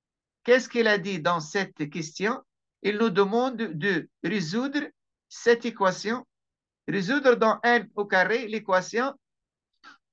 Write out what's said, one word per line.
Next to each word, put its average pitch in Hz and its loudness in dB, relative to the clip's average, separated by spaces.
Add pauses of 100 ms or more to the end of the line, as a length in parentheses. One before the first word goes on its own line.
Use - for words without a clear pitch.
(440)
Qu'est-ce 247 4
qu'il 233 2
a 208 4
dit 180 -6
dans 170 0
cette 156 -6
question ? 180 -6 (460)
Il 208 0
nous 226 2
demande 214 2
de 175 -4 (140)
résoudre 220 -2 (480)
cette 233 2
équation. 226 -2 (580)
Résoudre 233 2
dans 220 2
N 233 2
au 208 -4
carré 202 0
l'équation 214 -2 (960)